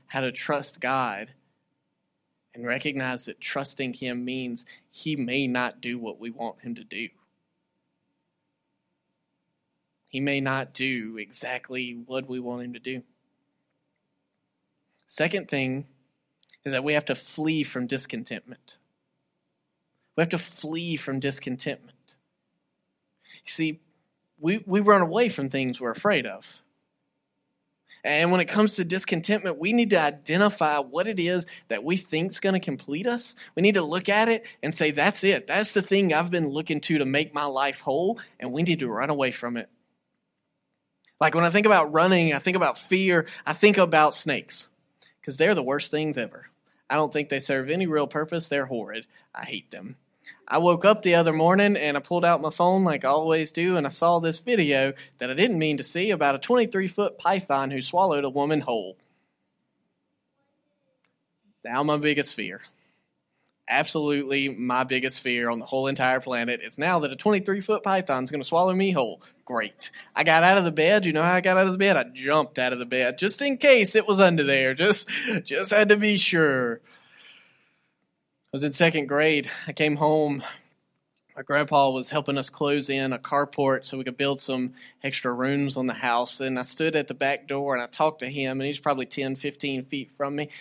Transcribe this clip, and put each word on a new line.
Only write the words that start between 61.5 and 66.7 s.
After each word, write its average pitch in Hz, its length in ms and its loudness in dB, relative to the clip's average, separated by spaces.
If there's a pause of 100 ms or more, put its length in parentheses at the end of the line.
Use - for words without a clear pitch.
Now 123 220 -4
my 151 140 0
biggest 147 360 -2
fear. 98 280 -10 (1080)
Absolutely 143 800 0
my 123 380 -2
biggest 131 340 -2
fear 120 300 -2
on 120 100 -4
the 110 60 -12
whole 135 220 -2
entire 131 340 0
planet. 120 420 -4
It's 113 140 -16